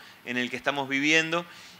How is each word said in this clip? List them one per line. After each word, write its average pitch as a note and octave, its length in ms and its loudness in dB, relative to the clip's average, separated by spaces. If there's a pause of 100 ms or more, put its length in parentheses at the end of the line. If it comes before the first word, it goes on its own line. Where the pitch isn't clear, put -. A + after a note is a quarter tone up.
(240)
en B2 140 -4
el B2 120 0
que B2 60 -6
estamos C#3 320 -2
viviendo. D#3+ 580 2 (340)